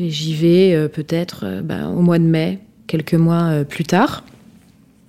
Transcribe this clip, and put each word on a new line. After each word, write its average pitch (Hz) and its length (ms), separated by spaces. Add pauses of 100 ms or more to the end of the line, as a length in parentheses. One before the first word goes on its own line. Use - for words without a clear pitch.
Et 170 80
j'y 156 240
vais, 170 400
euh, 156 140
peut-être, 165 560
euh, 95 180
ben, 151 280
au - 100
mois 175 200
de 170 40
mai, 165 360 (280)
quelques 160 280
mois, 165 340
euh, 151 160
plus 151 180
tard. - 400 (840)